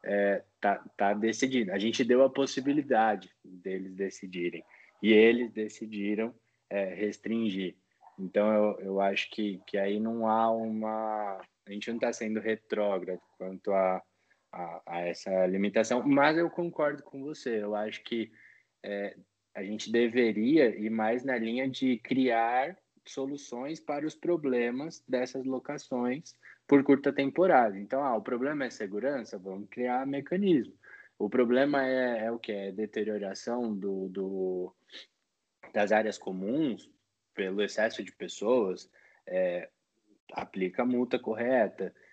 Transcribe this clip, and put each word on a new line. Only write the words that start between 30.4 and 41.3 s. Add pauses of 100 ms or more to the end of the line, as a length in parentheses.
O
problema
é,
é
o
quê?
É
deterioração
do,
do, (1000)
das
áreas
comuns (440)
pelo
excesso
de
pessoas? (380)
É, (640)
aplica
a
multa
correta. (200)